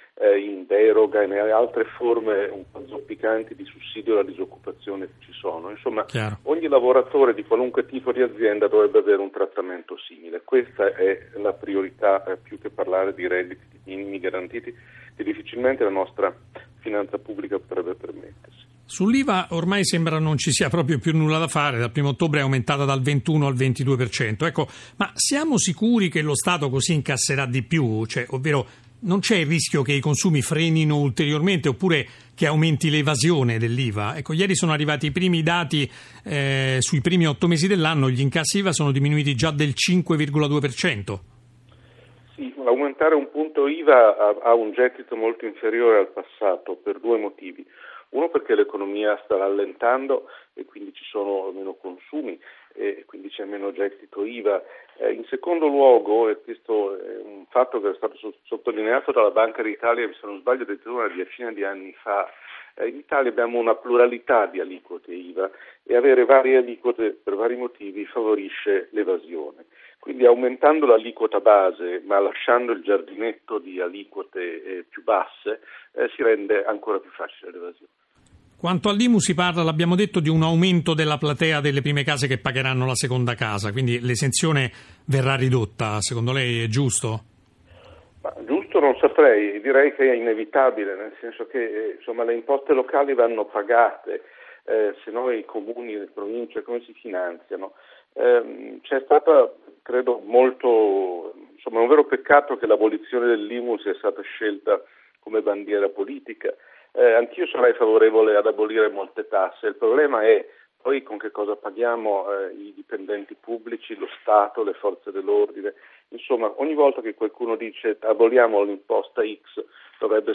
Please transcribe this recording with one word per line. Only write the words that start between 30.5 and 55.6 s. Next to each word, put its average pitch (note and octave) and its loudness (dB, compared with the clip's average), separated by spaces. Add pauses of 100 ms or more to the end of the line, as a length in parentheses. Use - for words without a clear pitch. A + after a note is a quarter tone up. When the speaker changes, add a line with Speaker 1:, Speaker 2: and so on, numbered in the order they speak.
Speaker 2:
ulteriormente D3 0
oppure D3+ 0 (300)
che D#3 0
aumenti D#3 2
l'evasione C#3+ 2
dell'iva? A2+ -2
Ecco, D#3 -8
ieri F#3 2
sono E3+ 0
arrivati D3+ 0
i D3 -2
primi F3 0
dati, D#3 0 (380)
eh, C3+ -2
sui C3 0
primi E3+ 2
otto D3+ 0
mesi E3+ 2
dell'anno, D#3 2
gli B2+ 0
incassi C#3+ 0
iva F#3+ 0
sono D3 0
diminuiti C#3+ 0
già D#3 0
del C#3+ 0
cinque F3 0
virgola D3 0
due D3 0
per C#3 -2
cento. G#2+ -4 (1120)
Speaker 1:
Sì, - -12 (140)
aumentare C#3 2
un C#3 2
punto D3+ -2
iva C#3 8
ha, G#2 4 (140)
ha A#2 8
un A2 0
gettito B2 -2
molto A2+ -4
inferiore A2+ 2
al F#2 2
passato F#2 -4
per G2 -6
due A2+ 0
motivi. G2 -12 (460)
Uno D#3 -2
perché A#2+ -2
l'economia G2+ -2
sta G2+ -2
rallentando A#2 -2 (300)
e - -14
quindi G2+ -18
ci - -20
sono G2 -6
meno F#2+ -12
consumi F#2+ -12 (340)
e G2+ -6
quindi F#2+ -18
c'è G2+ -12
meno G2 -8
gettito G2+ -6
iva. G#2 -2 (380)
Eh, A2+ 0
in A2+ -8
secondo D#3+ -2